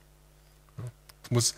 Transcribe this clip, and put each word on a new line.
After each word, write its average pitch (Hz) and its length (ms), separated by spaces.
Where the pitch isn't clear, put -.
Es - 80
muss 120 280